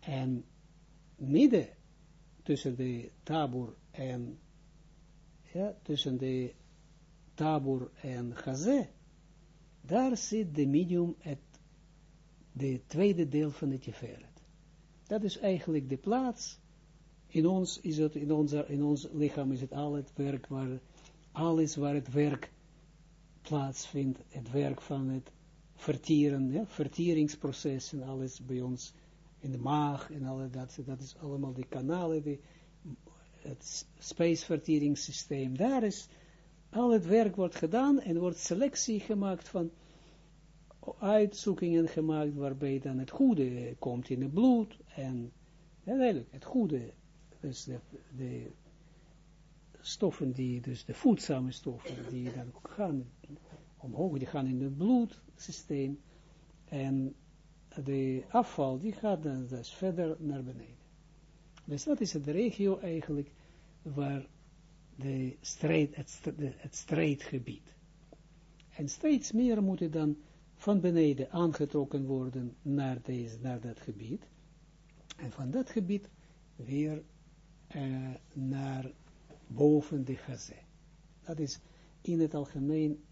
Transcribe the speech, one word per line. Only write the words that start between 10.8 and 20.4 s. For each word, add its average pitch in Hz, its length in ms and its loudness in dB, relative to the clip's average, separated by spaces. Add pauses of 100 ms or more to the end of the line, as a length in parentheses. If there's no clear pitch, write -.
het, 143 200 -10 (1120)
de 131 340 -2
tweede 170 420 4
deel 147 220 2
van 139 180 -4
de 135 100 -2
Tiferet. - 640 -14 (640)
Dat 208 160 0
is 190 160 -2
eigenlijk 160 500 0
de 135 80 -2
plaats. 240 640 -2 (680)
In 160 200 4
ons 185 340 2
is 151 180 -2
het, 151 160 2
in 147 180 0
onze, 147 360 2
in 143 140 0
ons 147 300 2
lichaam 147 400 0
is 123 80 -2
het 131 120 -6
al 147 220 -2
het 139 200 -6
werk 139 320 -2